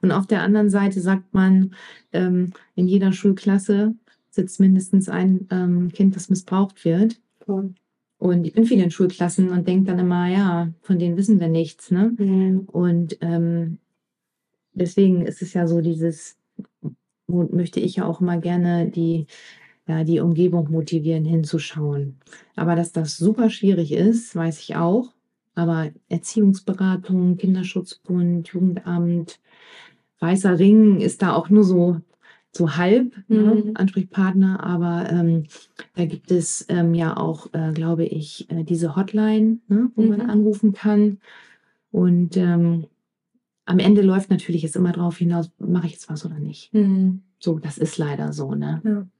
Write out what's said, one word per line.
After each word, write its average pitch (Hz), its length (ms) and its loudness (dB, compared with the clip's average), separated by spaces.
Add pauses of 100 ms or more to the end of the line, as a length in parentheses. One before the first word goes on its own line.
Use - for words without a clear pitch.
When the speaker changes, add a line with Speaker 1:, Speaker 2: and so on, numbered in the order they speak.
Speaker 1:
Und 185 100 2
auf 190 140 0
der 190 160 0
anderen 208 280 2
Seite 196 320 0
sagt 190 320 -2
man, 190 400 4 (400)
ähm, 180 400 -2 (220)
in 180 120 0
jeder 190 240 2
Schulklasse 202 840 0 (340)
sitzt - 300 -6
mindestens 190 500 4
ein, 185 420 0
ähm, 180 400 0
Kind, 196 240 2
das 175 140 -12
missbraucht 190 560 -2
wird. 190 340 2 (260)
Speaker 2:
Voll. 190 280 -6 (460)
Speaker 1:
Und 175 260 0
ich 156 80 -8
bin 226 120 4
viel 226 160 4
in 175 100 2
Schulklassen 185 580 0
und 180 180 -2
denk 185 200 2
dann 180 120 -2
immer, 180 280 0
„Ja, 180 420 0 (120)
von 185 180 -2
denen 170 180 -2
wissen 196 220 2
wir 170 100 -2
nichts“, 165 420 -4
ne? 208 260 0
Speaker 2:
Mhm. 190 500 0
Speaker 1:
Und, 170 540 -2
ähm, 170 580 -2 (920)
deswegen 180 520 2
ist - 160 -10
es 185 120 -12
ja 175 140 0
so 170 140 0
dieses, 160 560 -4 (920)
wo, 175 240 -2
möchte 175 280 -4
ich 180 180 -4
ja 196 80 -4
auch 170 160 -4
immer 175 160 -2
gerne 175 520 -2
die, 165 380 -4 (600)
ja, 160 160 -2
die 160 160 0
Umgebung 165 520 0
motivieren, 160 540 -2
hinzuschauen. 147 920 -4 (380)
Aber 170 200 -2
dass 170 160 -4
das 156 260 -6
super 220 320 0
schwierig 190 440 0
ist, 226 420 0
weiß 165 260 -4
ich 156 140 -12
auch. 180 380 -2 (420)
Aber 165 340 -2 (200)
Erziehungsberatung, 185 1300 0
Kinderschutzbund, 180 1120 -4
Jugendamt, 175 880 -2 (800)
Weißer 185 400 0
Ring 202 420 6
ist - 200 -2
da 185 120 0
auch 165 160 -4
nur 208 140 8
so, 175 380 2 (500)
so 156 260 -2
halb, 214 380 2 (140)
ne, 214 360 4
Speaker 2:
Mhm. 214 100 -6
Speaker 1:
Ansprechpartner. 190 880 0
Aber, 175 480 -4
ähm, 165 340 0 (500)
da 175 100 -2
gibt - 260 -6
es, - 380 -2
ähm, 170 240 0
ja 165 240 -2
auch, 160 360 -6
äh, 160 200 -4
glaube 165 320 -2
ich, - 440 -10
äh, 165 140 -6
diese 165 320 -4
Hotline, 214 720 0
ne, 233 280 0
wo 220 80 0
man 214 200 2
Speaker 2:
Mhm. 240 60 -4
Speaker 1:
anrufen 208 440 2
kann. 208 460 0 (720)
Und, 175 460 2
ähm, 170 500 0 (760)
am 180 140 2
Ende 202 220 6
läuft 190 300 2
natürlich 170 320 -2
jetzt 156 120 -6
immer 180 180 0
drauf 175 240 -4
hinaus, 170 420 -2
mache 175 280 -2
ich 156 60 -8
jetzt - 160 -20
was 151 160 -10
oder 156 140 -10
nicht. 151 340 -12
Speaker 2:
Mhm. 190 480 2 (180)
Speaker 1:
So, 160 200 -4
das 151 180 -12
ist 151 200 -4
leider 147 360 -4
so, 143 220 -8
ne? 147 280 -6
Speaker 2:
Ja. 202 240 -4 (120)